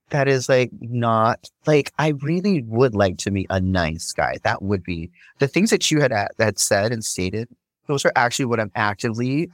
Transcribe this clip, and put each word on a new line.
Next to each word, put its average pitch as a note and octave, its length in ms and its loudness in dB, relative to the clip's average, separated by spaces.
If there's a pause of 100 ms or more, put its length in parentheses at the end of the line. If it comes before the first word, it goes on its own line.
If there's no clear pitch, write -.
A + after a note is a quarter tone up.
That C#3 200 2
is, C3+ 180 0
like, B2+ 320 4
not, A#2 680 0 (160)
like, D3+ 340 2
I D#3 100 2 (120)
really F3 420 0
would A2+ 320 2
like G2 240 2
to G2 120 -4
meet G2 180 -2
a F#2+ 100 0
nice F2 540 -2
guy. C2+ 300 -2
That A2 180 -2
would G2 220 -2
be, E2+ 280 -8 (280)
the C#3 100 2
things A3+ 200 2
that - 220 0
you D3+ 80 4
had C3 140 2
a-, G2+ 240 -2
that G#2+ 220 0
said G#2+ 340 2
and A2 100 -6
stated, G2 460 -6 (380)
those C#3+ 180 -2
are E3 100 2
actually B2+ 300 2
what A#2 160 0
I'm G#2 140 -6
actively, A#2+ 800 -2